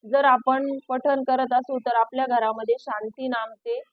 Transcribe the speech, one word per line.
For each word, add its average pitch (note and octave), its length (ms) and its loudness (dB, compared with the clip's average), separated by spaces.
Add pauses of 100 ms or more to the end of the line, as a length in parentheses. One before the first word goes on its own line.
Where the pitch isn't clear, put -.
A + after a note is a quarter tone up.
जर C4+ 200 2
आपण C4+ 540 2 (100)
पठण C4+ 340 0
करत C4 300 0
असू, C4 260 0
तर A#3 180 -2
आपल्या B3 300 0
घरामध्ये A3 540 0
शांती A3 480 -8
नांदते A#3 520 -6 (120)